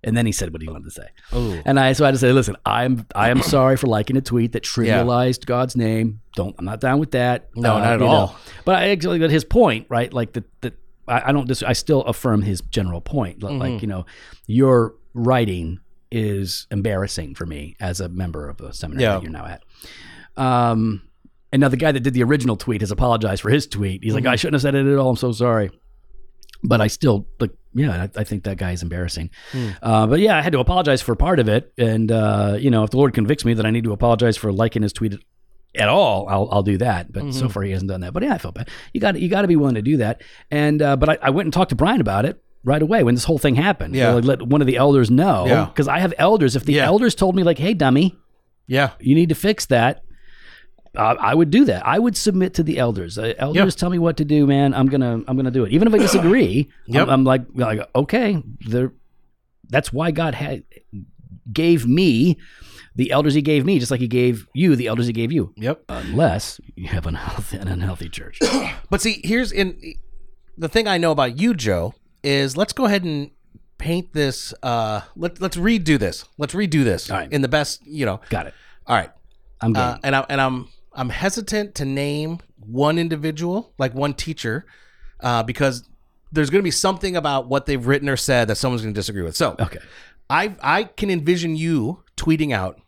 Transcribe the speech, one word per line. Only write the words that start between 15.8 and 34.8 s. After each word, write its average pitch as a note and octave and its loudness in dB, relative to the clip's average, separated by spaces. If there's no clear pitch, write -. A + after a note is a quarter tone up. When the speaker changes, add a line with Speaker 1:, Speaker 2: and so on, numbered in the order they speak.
Speaker 1:
is G2+ -4
embarrassing G2 -4
for - -12
me D#2 -12
as F#2+ -6
a F#2 -6
member E2+ -8
of C#2+ -10
the - -14
seminary F2+ -6
Speaker 2:
Yeah. G#2+ 2
Speaker 1:
that F#2 -6
you're D#2+ -12
now D#2 -12
at. D#2+ -16
Um, A#2 0
and C3+ 2
now C#3+ 6
the B2+ 0
guy D#3 2
that C3+ 0
did B2+ 0
the B2 4
original B2 2
tweet G#2+ -4
has G2+ -2
apologized A2 0
for G#2 -2
his C#3+ 2
tweet. G2 -6
He's A2 -2
like, C3 0
Speaker 2:
Mm-hmm. B2+ 2
Speaker 1:
"I - 2
shouldn't D3 -2
have C3+ 2
said C#3 0
it C#3 2
at C#3 4
all. C3 2
I'm A#2+ 0
so B2 -2
sorry." A2 0
But A#2 2
I G#2+ 2
still, G#2+ 0
like, A2 -2
yeah, G2 -2
I, G#2 -6
I - -2
think G2+ -6
that G2 -4
guy F2+ -4
is E2+ -6
embarrassing. E2+ -6
Speaker 2:
Hmm. B2 -6
Speaker 1:
Uh, A2 2
but A2+ 2
yeah, G#3 4
I D3+ 2
had D#3+ 0
to C3+ 2
apologize D3+ 2
for B2 -2
part D#3+ 2
of A2 2
it. G#2+ 0
And, A2 2
uh, G#2 2
you C#3 2
know, A2 4
if G#2+ -6
the C3 0
Lord C3+ 4
convicts A2 0
me A#2 2
that A2 -2
I A2 2
need A2+ 0
to A2+ -2
apologize A#2 2
for G#2+ -2
liking A2 0